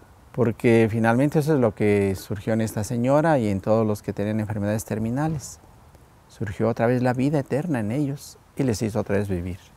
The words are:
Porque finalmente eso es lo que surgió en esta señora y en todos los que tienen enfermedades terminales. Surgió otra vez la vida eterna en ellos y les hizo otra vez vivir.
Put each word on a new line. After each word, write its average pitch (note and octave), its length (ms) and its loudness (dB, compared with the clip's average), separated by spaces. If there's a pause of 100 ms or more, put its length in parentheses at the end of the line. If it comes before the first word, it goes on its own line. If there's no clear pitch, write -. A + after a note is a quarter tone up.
(320)
Porque A#2 580 4
finalmente A#2 500 2
eso D3+ 160 0
es C#3 40 2
lo A#2 160 2
que G2+ 400 2
surgió G#2+ 380 -6
en A2 80 0
esta A2 240 -4
señora C#3 540 2
y G#2+ 100 0
en G2 100 0
todos A2 260 2
los G#2+ 160 -2
que G2 120 -6
tienen G#2+ 260 -2
enfermedades G#2 460 -4
terminales. B2 760 -4 (720)
Surgió G#2 400 -2
otra A#2 180 0
vez B2 140 2
la B2 120 2
vida C#3 260 0
eterna C3+ 420 -2
en G#2 100 -4
ellos C#3 460 -4 (180)
y C#3+ 80 -2
les A#2+ 180 0
hizo A2 200 -2
otra G2 160 0
vez G2+ 100 0
vivir. F2+ 320 -4 (180)